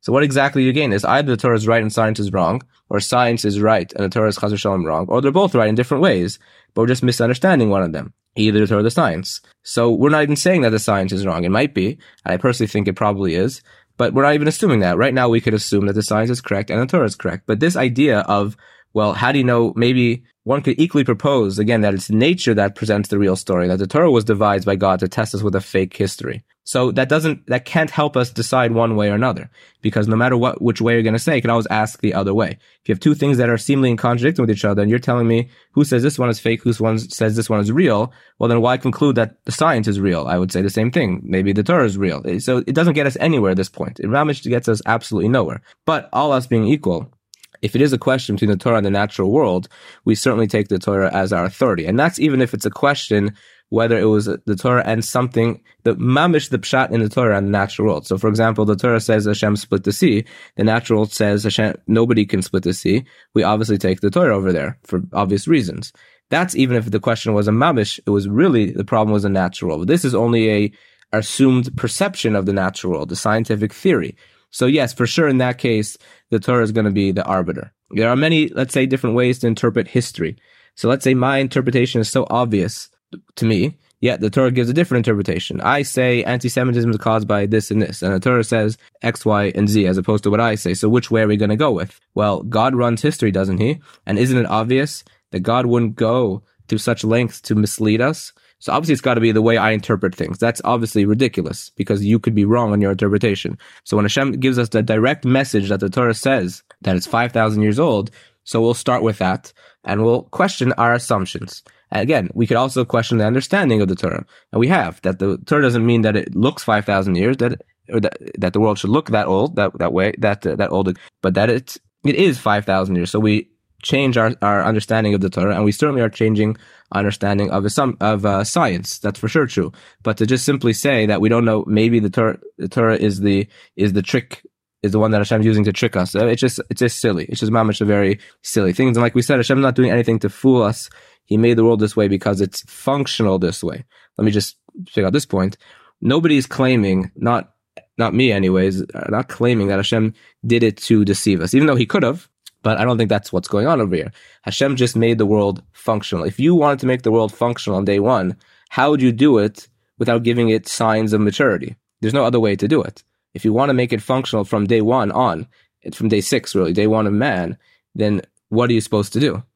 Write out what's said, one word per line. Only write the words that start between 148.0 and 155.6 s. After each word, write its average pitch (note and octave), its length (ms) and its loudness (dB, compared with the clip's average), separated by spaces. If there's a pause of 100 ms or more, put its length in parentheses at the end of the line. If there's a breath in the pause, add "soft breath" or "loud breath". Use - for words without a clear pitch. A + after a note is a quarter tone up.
me B2 160 4
anyways, F#2+ 520 0
uh, - 260 -10
not A#2 200 -4
claiming A2+ 400 0
that G2 80 -2
Hashem A2 380 -2 (320 soft breath)
did A#2 160 2
it A2 160 2
to G#2+ 260 2
deceive G2 360 0
us, F2 140 -4
even C#3 120 4
though C#3+ 100 2
he A#2+ 100 0
could G3 160 0
have. C#3 260 -4 (340)
But A2 160 0
I G2+ 60 2
don't B2 120 0
think A2 140 0
that's G2+ 220 -2
what's F2+ 160 -4
going G#2 180 0
on C#3+ 160 2
over F#2 120 -2
here. D2+ 180 -4 (300 soft breath)
Hashem C#3 340 -2
just B2 200 0
made A2+ 220 2
the A2 80 2
world G2+ 360 0 (100)